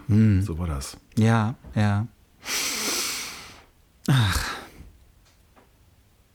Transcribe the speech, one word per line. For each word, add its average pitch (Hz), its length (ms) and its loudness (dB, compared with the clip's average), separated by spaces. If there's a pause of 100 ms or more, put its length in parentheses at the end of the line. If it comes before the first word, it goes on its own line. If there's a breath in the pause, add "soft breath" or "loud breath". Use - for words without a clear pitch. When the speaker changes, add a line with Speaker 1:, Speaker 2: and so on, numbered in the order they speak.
Speaker 1:
Hm. 104 360 4
Speaker 2:
so 90 160 -4
war 87 80 -2
das. 69 300 -6 (200)
Speaker 1:
Ja, 113 380 2 (180)
ja. 104 320 2 (2000 loud breath)
Ach. 113 320 4 (2000 loud breath)